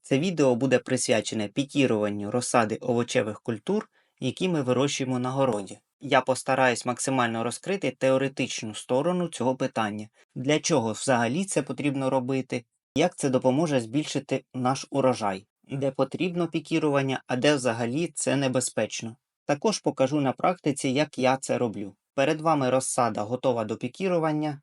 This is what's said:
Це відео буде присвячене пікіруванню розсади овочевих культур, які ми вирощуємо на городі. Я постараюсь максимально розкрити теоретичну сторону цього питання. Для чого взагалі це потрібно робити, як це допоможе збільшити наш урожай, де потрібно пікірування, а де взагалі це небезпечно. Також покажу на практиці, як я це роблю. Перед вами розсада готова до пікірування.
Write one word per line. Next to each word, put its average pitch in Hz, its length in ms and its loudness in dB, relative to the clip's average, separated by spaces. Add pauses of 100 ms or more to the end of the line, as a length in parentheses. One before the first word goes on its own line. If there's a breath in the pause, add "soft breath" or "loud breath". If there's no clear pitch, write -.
Це 135 160 0
відео 156 360 4
буде 127 240 4
присвячене 110 680 0
пікіруванню 104 800 0
розсади 113 460 2
овочевих 117 640 -2
культур, 185 480 -4 (320)
які 135 280 -2
ми 160 140 0
вирощуємо 127 560 0
на 127 120 -2
городі. 123 480 0 (220)
Я 135 200 4
постараюсь 127 680 2
максимально 120 580 0
розкрити 151 460 -4
теоретичну 131 840 0
сторону 170 540 0
цього 131 280 -2
питання. 107 520 -2 (260 soft breath)
Для 143 240 0
чого 120 340 0
взагалі 123 520 0
це 156 180 -2
потрібно 135 480 -2
робити, 127 540 -2 (300)
як 170 220 2
це 143 140 0
допоможе 131 500 2
збільшити 139 640 -4 (100)
наш 127 360 -2
урожай, 110 560 0 (240)
де 135 200 -2
потрібно 170 580 -2
пікірування, 147 800 0
а 127 100 -2
де 143 180 4
взагалі 123 600 -2
це 131 220 0
небезпечно. 123 800 -2 (280)
Також 151 340 0
покажу 143 420 0
на 131 120 0
практиці, - 560 -2
як 143 300 -2
я 127 180 2
це 123 220 -4
роблю. 101 360 -4 (200)
Перед 156 260 0
вами 151 300 2
розсада 120 520 0
готова 117 420 0
до 107 120 -4
пікірування. 151 880 -2